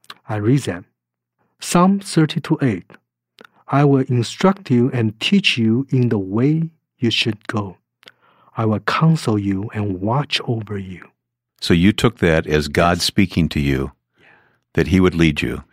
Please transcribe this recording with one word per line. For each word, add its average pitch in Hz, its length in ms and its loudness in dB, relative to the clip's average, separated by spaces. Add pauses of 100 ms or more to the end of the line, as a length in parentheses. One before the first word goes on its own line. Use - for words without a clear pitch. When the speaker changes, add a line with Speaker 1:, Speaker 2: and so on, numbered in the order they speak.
(300)
Speaker 1:
I 110 80 -6
read 113 320 2
them. 92 160 -8 (760)
Psalm 190 400 2
thirty-two 156 640 -2
eight, 107 240 -2 (840)
"I 143 160 2
will 135 220 2
instruct 180 600 0
you 120 240 2
and 113 260 -2
teach - 380 0
you 117 320 0
in 123 200 2
the 113 100 0
way 131 500 -2 (300)
you 117 100 0
should - 380 -4
go. 104 300 -8 (800)
I 113 100 -2
will 107 200 0
counsel 156 540 0
you 98 340 -4
and 101 260 -4
watch 120 460 -4
over 107 320 -6
you." 92 240 -14 (600)
Speaker 2:
So - 120 0
you 87 180 4
took - 280 0
that 80 280 2
as 76 220 0
God 85 300 2
Speaker 1:
Yes. - 40 -6
Speaker 2:
speaking 87 460 0
to - 100 -4
you, 69 320 -2 (240)
Speaker 1:
Yeah. - 120 -20 (480)
Speaker 2:
that 78 120 0
he 92 140 4
would 90 120 4
lead 82 280 2
you 62 320 -6